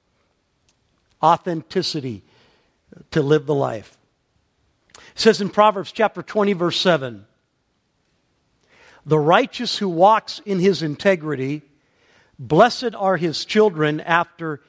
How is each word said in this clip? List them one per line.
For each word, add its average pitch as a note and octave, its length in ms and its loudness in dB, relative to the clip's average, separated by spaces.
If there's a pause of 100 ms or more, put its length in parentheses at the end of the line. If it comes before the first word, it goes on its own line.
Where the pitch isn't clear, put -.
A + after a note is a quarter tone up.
(1200)
Authenticity, D#3+ 1000 -2 (920)
to D#3 100 0
live C#3+ 240 2
the D3 100 -2
life. B2 420 -6 (1000)
It - 240 -16
says G#3 220 2
in G3 80 -2
Proverbs G#3 420 2
chapter G3+ 300 -2
twenty, G3+ 320 0
verse E3+ 260 -2
seven, C3 460 -2 (1800)
"The D3+ 120 2
righteous G3+ 600 0
who G3+ 120 -4
walks G3 560 2
in G3 140 -2
his E3+ 240 2
integrity, D3+ 800 -2 (760)
blessed E3 580 2
are F#3+ 220 0
his D#3+ 280 -6
children D#3 560 0
after E3 680 -4